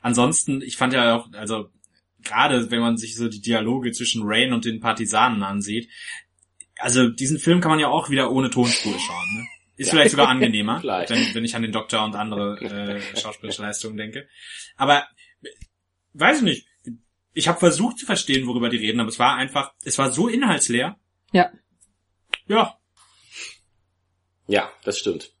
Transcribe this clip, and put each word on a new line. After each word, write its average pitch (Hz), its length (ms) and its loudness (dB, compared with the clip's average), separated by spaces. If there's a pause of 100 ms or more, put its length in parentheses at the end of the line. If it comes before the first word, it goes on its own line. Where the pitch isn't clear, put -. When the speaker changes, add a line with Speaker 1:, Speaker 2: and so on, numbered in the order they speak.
Speaker 1:
ansonsten, 127 600 0
ich 135 140 -10
fand 127 160 0
ja 120 240 4
auch, 113 160 -8
also, 104 380 -6 (520)
gerade 120 500 2
wenn 117 100 0
man 117 160 2
sich 110 180 -10
so 117 140 -2
die 107 100 -10
Dialoge 117 540 -2
zwischen 117 320 -4
Rain 117 260 2
und 117 140 -2
den 113 160 -4
Partisanen 110 640 2
ansieht, 101 440 -4 (880)
also, 123 300 2
diesen 135 320 -2
Film 175 220 4
kann 160 100 2
man 156 80 4
ja 151 80 2
auch 147 220 0
wieder 135 240 0
ohne 131 160 2
Tonspur 120 500 0
schauen, - 380 -6
ne? 120 80 -10 (320)
Ist 135 100 -6
Speaker 2:
Ja. - 60 0
Speaker 1:
vielleicht 151 180 8
sogar 139 160 4
angenehmer, 120 520 2
Speaker 2:
<laughs> - 20 -8
Vielleicht. 90 300 -4
Speaker 1:
wenn, - 220 0
wenn 117 120 -4
ich 117 100 -6
an 117 60 -2
den 113 100 -2
Doktor 110 320 -2
und 107 120 -4
andere, 104 440 -4
äh, 101 580 -8
schauspielerische 107 440 -10
Leistungen 104 340 -8
denke. 107 320 -12 (480)
Aber, 143 320 4 (1080)
weiß 233 240 4
ich 254 40 2
nicht. 160 240 0 (640)
Ich - 160 0
hab 170 120 2
versucht 202 380 4
zu - 80 -12
verstehen, 135 400 0
worüber 120 220 0
die 113 100 0
reden, 110 220 0
aber 110 80 0
es 113 120 -8
war 131 160 6
einfach, 135 360 -4 (140)
es 139 120 -2
war 135 140 2
so 185 160 0
inhaltsleer. 185 680 0 (340)
Speaker 3:
Ja. - 180 4 (1000)
Speaker 1:
Ja. 214 300 2 (1700)
Speaker 2:
Ja, 98 240 0 (140)
das 101 160 -4
stimmt. - 420 -4